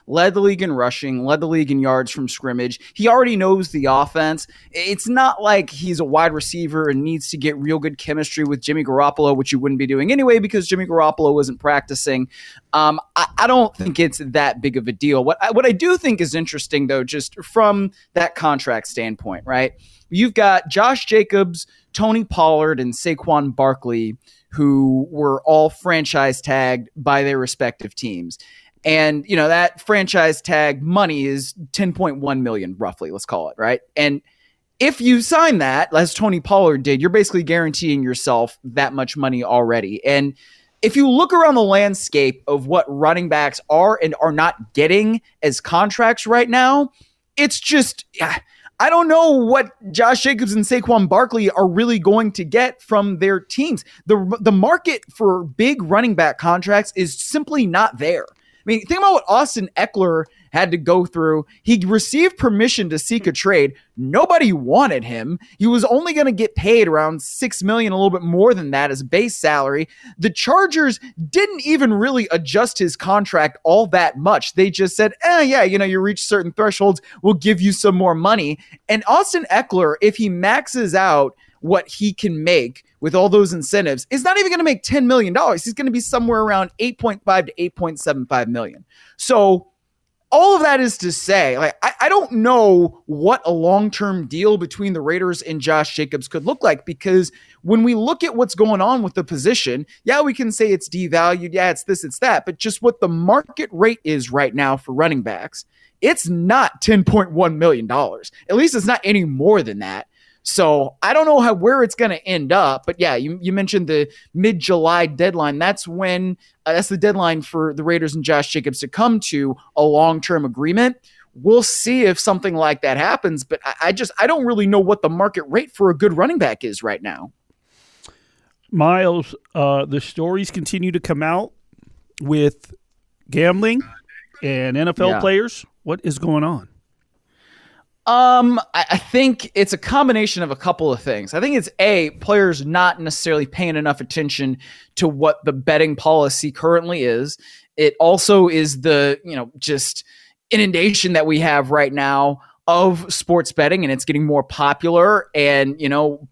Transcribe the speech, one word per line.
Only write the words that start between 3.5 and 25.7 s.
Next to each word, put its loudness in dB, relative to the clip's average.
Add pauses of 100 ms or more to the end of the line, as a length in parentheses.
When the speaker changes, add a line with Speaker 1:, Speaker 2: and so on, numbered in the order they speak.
Speaker 1:
the -2
offense. -2 (240)
It's -6
not 0
like 2
he's -6
a -2
wide 2
receiver -4
and -2
needs -6
to -10
get -4
real -4
good -6
chemistry -6
with -4
Jimmy -4
Garoppolo, 2
which -4
you -2
wouldn't -2
be -2
doing -2
anyway 4
because -4
Jimmy -2
Garoppolo 2
wasn't 0
practicing. -2 (420)
Um, 2 (160)
I, 0 (120)
I 2
don't 2
think -6
it's -2
that -2
big -4
of -6
a -6
deal. 0
What 0
I, -2
what 2
I 4
do 0
think -2
is -4
interesting, -4
though, -2
just -10
from 0 (220)
that -2
contract -2
standpoint, -10
right? -2 (380)
You've 0
got 2
Josh 0
Jacobs, 0 (280)
Tony 0
Pollard, 2
and -4
Saquon -2
Barkley, -2 (320)
who 0
were -2
all 4
franchise -2